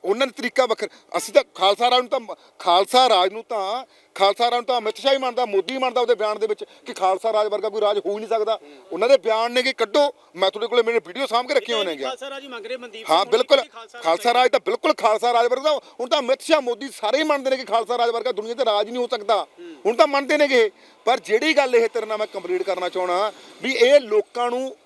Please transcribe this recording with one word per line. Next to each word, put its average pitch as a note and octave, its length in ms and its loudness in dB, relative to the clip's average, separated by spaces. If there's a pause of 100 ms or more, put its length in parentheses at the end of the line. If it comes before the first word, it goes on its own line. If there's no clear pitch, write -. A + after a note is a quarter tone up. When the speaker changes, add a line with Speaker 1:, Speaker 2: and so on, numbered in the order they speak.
Speaker 1:
ਉਹਨਾਂ A3+ 220 0
ਦਾ A3 100 -14
ਤਰੀਕਾ B3+ 280 0
ਵੱਖਰਾ। - 520 -6
ਅਸੀਂ G3 160 -6
ਤਾਂ F3+ 100 -8 (120)
ਖਾਲਸਾ G3+ 340 0
ਰਾਜ B3 100 2
ਨੂੰ B3 100 -6
ਤਾਂ B3+ 100 -4
ਮ-, G3 160 -14 (240)
ਖਾਲਸਾ G3 500 4
ਰਾਜ F#3+ 220 4
ਨੂੰ A3+ 120 -12
ਤਾਂ, A3 420 -6 (300)
ਖਾਲਸਾ G3+ 300 2
ਰਾਜ A#3+ 80 0
ਨੂੰ A#3+ 100 -2
ਤਾਂ B3 140 -2
ਅਮਿਤ G#3+ 200 -4
ਸ਼ਾਹ C4+ 160 0
ਹੀ C#4 40 2
ਮੰਨਦਾ, B3 280 -2
ਮੋਦੀ G#3 320 -2
ਮੰਨਦਾ B3+ 240 -2
ਉਹਦੇ A#3+ 140 2
ਬਿਆਨ G#3+ 240 -4
ਦੇ G#3+ 80 -2
ਵਿੱਚ G#3 160 -4 (220)
ਕਿ A#3+ 80 -14
ਖਾਲਸਾ F#3+ 400 0
ਰਾਜ G#3+ 140 2
ਵਰਗਾ G#3 220 -4
ਕੋਈ G#3 120 -4
ਰਾਜ G#3 180 2
ਹੋ F#3+ 120 -4
ਹੀ G3+ 40 -2
ਨਹੀਂ G#3+ 120 -8
ਸਕਦਾ। G#3+ 320 -2 (320)
ਉਹਨਾਂ G3 180 0
ਦੇ C4+ 80 8
ਬਿਆਨ A3+ 340 0
ਨੇ B3 120 0
ਕਿ C4 100 -2
ਕੱਢੋ, A3 420 0 (200)
ਮੈਂ F#3+ 160 0
ਤੁਹਾਡੇ G#3+ 160 -6
ਕੋਲੇ A3+ 160 2
ਮੇਰੇ A#3 220 0
ਵੀਡੀਓ A#3 200 -6
ਸਾਂਭ B3 220 -2
ਕੇ C#4+ 60 -4
ਰੱਖੇ A#3 200 0
ਹੋਏ G#3 120 0
ਨੇ E3 100 -4
Speaker 2:
ਖਾਲਸਾ B3+ 340 -8
ਰਾਜ C#4 140 -12
ਹੀ C#4+ 40 -18
ਮੰਗ A#3 180 -12
ਰਹੇ B3 120 -8
ਮਨਦੀਪ A3 320 -14
Speaker 1:
ਹਾਂ, D#3+ 80 4
Speaker 2:
ਸਿੰਘ, G3+ 80 2
ਹੁਣ - 60 -4
Speaker 1:
ਬਿਲਕੁਲ। B3 260 4
Speaker 2:
ਖਾਲਸਾ A#3 400 -8
ਰਾਜ A#3+ 60 -16
Speaker 1:
ਖਾਲਸਾ F3 300 0
ਰਾਜ B3 180 4
ਤਾਂ A#3+ 140 2
ਬਿਲਕੁਲ A#3+ 280 0
ਖਾਲਸਾ A3 400 0
ਰਾਜ A#3+ 140 4
ਵਰਗਾ, C4+ 320 0 (200)
ਹੁਣ B3 80 -6
ਤਾਂ D4 120 2
ਅਮਿਤ C4 220 -2
ਸ਼ਾਹ, D#4 200 2
ਮੋਦੀ A#3+ 280 -6
ਸਾਰੇ A3+ 280 -2
ਹੀ D#4 60 0
ਮੰਨਦੇ C#4 260 0
ਨੇ C4 80 0
ਕਿ B3+ 60 -8
ਖਾਲਸਾ A3+ 340 -2
ਰਾਜ A#3 120 2
ਵਰਗਾ A#3 220 -2
ਦੁਨੀਆ A3 220 -6
ਤੇ B3 120 -2
ਰਾਜ G#3 240 0
ਨਹੀਂ B3 120 -6
ਹੋ A#3+ 60 -4
ਸਕਦਾ। G#3 400 -2 (120)
Speaker 2:
ਹੂੰ। E3+ 160 -16 (100)
Speaker 1:
ਹੁਣ A3+ 100 0
ਤਾਂ D#4 120 6
ਮੰਨਦੇ C#4+ 300 0
ਨੇਗੇ। C4 340 4 (340)
ਪਰ B3 140 2
ਜਿਹੜੀ B3+ 380 2
ਗੱਲ B3+ 180 2
ਇਹ A3+ 140 4
ਤੇਰੇ A3 160 -4
ਨਾਲ G#3+ 120 -6
ਮੈਂ G#3+ 100 -4
ਕੰਪਲੀਟ F3+ 360 -6
ਕਰਨਾ F3+ 260 -2
ਚਾਹਣਾ F#3 420 -2 (300)
ਵੀ C4 100 -4
ਇਹ B3+ 280 6
ਲੋਕਾਂ A#3 500 0
ਨੂੰ B3+ 360 -6